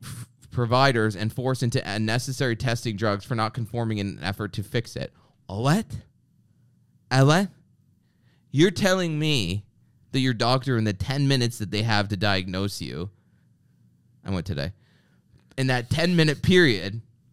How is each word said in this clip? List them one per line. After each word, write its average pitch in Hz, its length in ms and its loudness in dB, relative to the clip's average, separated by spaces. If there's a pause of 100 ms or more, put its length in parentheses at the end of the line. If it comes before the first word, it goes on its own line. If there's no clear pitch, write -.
f-, - 260 -14 (220)
providers 120 640 2
and 107 180 -4
forced 127 300 -2
into 120 260 0
unnecessary 117 680 -2
testing 117 400 -4
drugs 101 300 -2
for - 100 -6
not 110 180 -2
conforming 113 440 -4
in 101 100 -2
an 69 160 -8
effort 98 300 -6
to 101 100 -6
fix - 320 -6
it." - 160 -8 (380)
A 95 100 -8
what? 143 280 0 (1200)
A 131 140 6
what? 180 240 4 (1040)
You're 165 180 6
telling 180 480 0
me 107 460 0 (480)
that 135 60 0
your 131 140 2
doctor, 123 440 0
in 110 80 0
the 104 80 0
ten 139 340 -2
minutes 123 300 0
that 101 140 -8
they 104 100 0
have 104 280 2
to 107 60 -4
diagnose 95 640 -2
you, 73 280 -8 (1120)
I - 60 -12
went 92 160 -4
today, 73 260 -4 (840)
in 131 100 -2
that 127 220 -2
ten-minute 160 520 2
period, 113 600 4 (320)